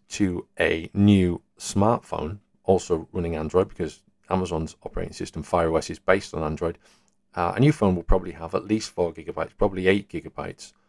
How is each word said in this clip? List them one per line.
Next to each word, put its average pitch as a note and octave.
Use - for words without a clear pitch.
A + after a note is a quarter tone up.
to F#2
a E2+
new G2+
smartphone, A2+
also F2
running E2
Android, E2
because -
Amazon's F2+
operating -
system, -
Fire E2+
O D#2+
S, D#2
is E2
based G2
on D#2+
Android. D#2
Uh, F2+
a G#2+
new D3
phone G2
will E2+
probably F2+
have E2
at F2
least G#2+
four E2+
gigabytes, D#2
probably F#2+
eight G2
gigabytes -